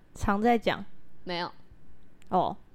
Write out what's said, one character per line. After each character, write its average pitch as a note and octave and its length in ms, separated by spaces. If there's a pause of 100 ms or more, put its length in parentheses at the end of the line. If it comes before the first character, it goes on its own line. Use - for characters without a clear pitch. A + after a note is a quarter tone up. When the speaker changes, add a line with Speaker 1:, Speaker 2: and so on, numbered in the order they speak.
(140)
Speaker 1:
常 G3+ 260
在 A#3 160
讲。 G3 280 (400)
Speaker 2:
没 F3 140
有。 F3 120 (800)
Speaker 1:
哦， F3+ 280 (180)